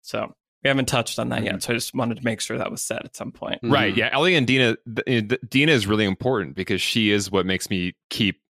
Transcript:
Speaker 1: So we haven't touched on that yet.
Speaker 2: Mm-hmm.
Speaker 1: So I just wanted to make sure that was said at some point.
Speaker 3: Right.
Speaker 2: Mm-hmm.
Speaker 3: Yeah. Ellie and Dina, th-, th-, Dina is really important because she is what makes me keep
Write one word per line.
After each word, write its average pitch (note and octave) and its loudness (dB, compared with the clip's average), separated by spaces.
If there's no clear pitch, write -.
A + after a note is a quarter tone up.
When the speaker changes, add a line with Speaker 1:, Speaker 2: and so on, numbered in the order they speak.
Speaker 1:
So - -8
we C#3 2
haven't C3+ 2
touched A#2+ -2
on A#2+ -2
that A#2 -2
yet. G#2+ -4
Speaker 2:
Mm-hmm. F#2+ -10
Speaker 1:
So A#2+ -4
I - 0
just A#2 -8
wanted A#2 -2
to - -12
make A2+ -2
sure - -6
that - -4
was - -8
said - -6
at - -18
some - -10
point. - -8
Speaker 3:
Right. A#2+ 2
Speaker 2:
Mm-hmm. A2 0
Speaker 3:
Yeah. A2+ 0
Ellie E3+ 2
and C3 4
Dina, B2 4
th-, A#2 2
th-, B2+ 0
Dina D3 4
is A2 4
really G#2+ 2
important F#2+ -2
because F#2 -2
she A2 2
is G2 2
what F#2+ 2
makes F#2 -2
me F#2 -2
keep - 0